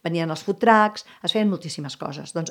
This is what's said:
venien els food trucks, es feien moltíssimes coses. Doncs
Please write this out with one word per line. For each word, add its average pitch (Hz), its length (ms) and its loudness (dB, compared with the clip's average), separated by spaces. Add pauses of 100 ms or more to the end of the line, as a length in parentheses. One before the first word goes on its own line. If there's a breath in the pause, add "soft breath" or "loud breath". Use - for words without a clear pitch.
venien 165 280 0
els 156 120 -6
food 196 160 -2
trucks, 214 480 4 (160 loud breath)
es 175 100 -2
feien 214 160 2
moltíssimes 156 480 -6
coses. 147 380 -10
Doncs 165 160 -4